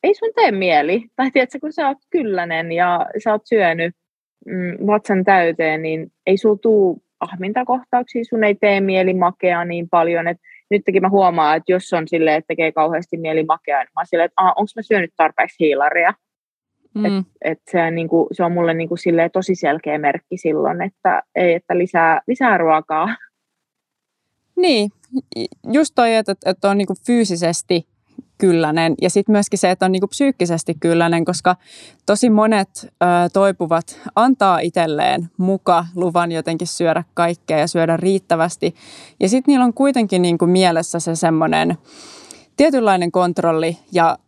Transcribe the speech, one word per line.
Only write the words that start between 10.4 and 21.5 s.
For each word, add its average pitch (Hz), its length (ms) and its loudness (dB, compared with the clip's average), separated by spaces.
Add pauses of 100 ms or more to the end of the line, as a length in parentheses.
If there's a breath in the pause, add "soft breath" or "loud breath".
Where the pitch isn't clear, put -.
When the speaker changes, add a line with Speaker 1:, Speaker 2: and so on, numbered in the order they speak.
Speaker 1:
nytkin 196 320 0
mä 185 80 0
huomaan, 170 480 2
että 170 140 -2
jos 185 220 0
on 160 140 -2
silleen, 160 280 0
että 160 120 -4
tekee 160 240 -2
kauheasti 165 460 -2
mieli 160 260 -2
makea, 156 360 -2
niin 127 160 -8
mä 160 40 -4
oon 175 80 -6
silleen, 170 180 0
että, 180 180 -2
"Aa, 185 120 2
onks 202 200 -6
mä 226 60 -10
syönyt 190 360 -2
tarpeeksi - 420 0
hiilaria?" 156 540 0 (800)
Speaker 2:
Mm. 208 120 -4
Speaker 1:
Et, 196 200 -2 (160)
et 160 180 -4 (120)
se, 165 200 0
niinku, 165 400 0
se 185 120 -2
on 170 80 0
mulle 170 220 0
niinku 165 240 -4
silleen 170 340 0
tosi 190 240 -2
selkeä 151 420 -4
merkki 151 400 -4
silloin, 156 440 -2
että 185 420 -2 (120)
ei, 175 180 2